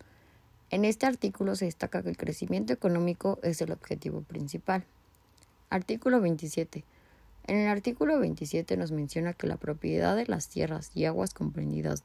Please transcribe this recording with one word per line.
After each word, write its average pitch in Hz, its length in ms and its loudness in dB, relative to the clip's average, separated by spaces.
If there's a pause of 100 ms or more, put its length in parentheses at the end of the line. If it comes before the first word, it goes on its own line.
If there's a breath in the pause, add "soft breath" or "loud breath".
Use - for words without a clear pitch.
(720 soft breath)
En 196 140 4
este 220 220 4
artículo 196 480 0
se 185 100 0
destaca 180 380 -4
que 175 60 -2
el 170 80 -4
crecimiento 185 560 -2
económico 175 680 2
es 165 180 0
el 165 120 -2
objetivo - 500 -6
principal. 165 640 -4 (840)
Artículo 226 500 2
veintisiete. 165 600 0 (640 soft breath)
En 202 100 2
el 208 120 4
artículo 247 500 2
veintisiete 165 580 0
nos 170 140 -2
menciona 160 420 -2
que - 140 -4
la - 100 -2
propiedad 160 580 0
de 233 120 0
las 175 200 -2
tierras 160 460 -4
y 165 120 0
aguas 180 280 0
comprendidas 151 720 -2